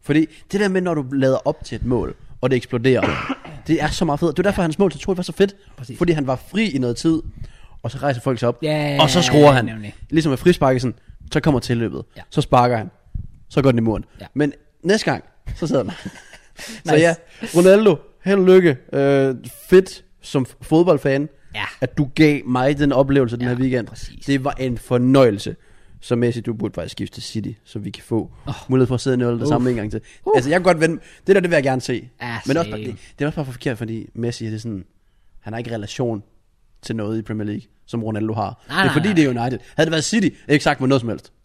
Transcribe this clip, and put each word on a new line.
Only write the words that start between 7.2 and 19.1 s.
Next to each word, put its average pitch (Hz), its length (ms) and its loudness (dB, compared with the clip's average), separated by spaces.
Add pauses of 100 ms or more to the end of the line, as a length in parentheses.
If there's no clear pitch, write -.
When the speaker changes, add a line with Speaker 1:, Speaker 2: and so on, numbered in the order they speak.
Speaker 1:
og 113 80 -6
så 135 80 -12
rejser 131 220 -2
folk 127 180 -2
sig 120 100 0
op, 120 140 -2
Speaker 2:
Ja, 151 400 -2
Speaker 1:
og 143 80 6
så 165 120 2
scorer 147 300 8
han. 120 120 2
Speaker 2:
nemlig. 110 300 -10 (160)
Speaker 1:
Ligesom 160 200 2
med 127 60 0
frisparket, 135 460 2
sådan, 127 120 -4 (380)
så 151 80 0
kommer 135 200 2
tilløbet, 113 440 -4 (120)
Speaker 2:
Ja. 92 140 -20
Speaker 1:
så 151 100 -2
sparker 123 360 4
han, 107 140 -6 (580)
så 143 140 0
går 135 80 6
den 117 80 2
i 113 40 2
muren. 107 220 -2 (160)
Speaker 2:
Ja. 95 140 -18
Speaker 1:
Men 143 180 0 (300)
næste 190 280 0
gang, 110 140 -6 (320)
så 170 100 -6
sidder 135 180 0
han. 95 120 -8
<laughs> - 140 -16 (460)
Så - 360 -8
Speaker 2:
Nice. - 40 4
Speaker 1:
ja, 165 180 6 (420)
Ronaldo, 190 400 6 (280)
held 196 140 2
og 185 80 2
lykke. 180 300 6 (160)
Øh, 139 420 2 (340)